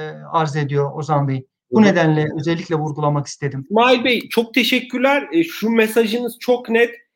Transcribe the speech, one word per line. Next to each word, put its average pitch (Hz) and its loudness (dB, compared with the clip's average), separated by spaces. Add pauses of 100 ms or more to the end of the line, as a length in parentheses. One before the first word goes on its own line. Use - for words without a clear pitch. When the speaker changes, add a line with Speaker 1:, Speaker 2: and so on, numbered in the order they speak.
(320)
Speaker 1:
arz 151 0
ediyor 143 -2
Ozan 143 0
Bey. 131 -4 (260)
Bu 220 4
Speaker 2:
Hı - 8
hı. 208 8
Speaker 1:
nedenle 156 2 (120)
özellikle 165 -4
vurgulamak 147 -2
istedim. 135 -8
Speaker 2:
İsmail 240 2
Bey, 254 -2
çok 233 -2
teşekkürler. 254 0
E, 165 2
şu 208 -4
mesajınız 226 0
çok 247 -2
net. 233 2 (200)